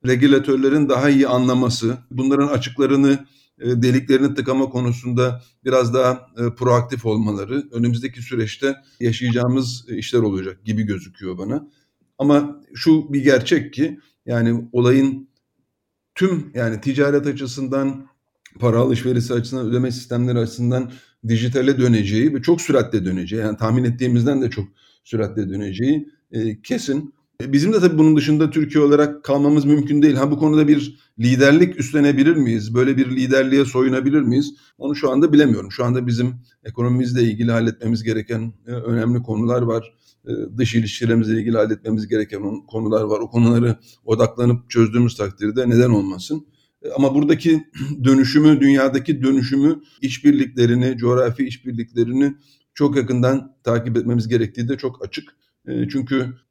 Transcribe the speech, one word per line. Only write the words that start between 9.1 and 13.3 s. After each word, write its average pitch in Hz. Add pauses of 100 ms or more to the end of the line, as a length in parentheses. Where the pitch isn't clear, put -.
e, 113
işler -
olacak 95
gibi 110
gözüküyor 92
bana. 123 (500)
Ama 143 (140)
şu 151
bir 139
gerçek 135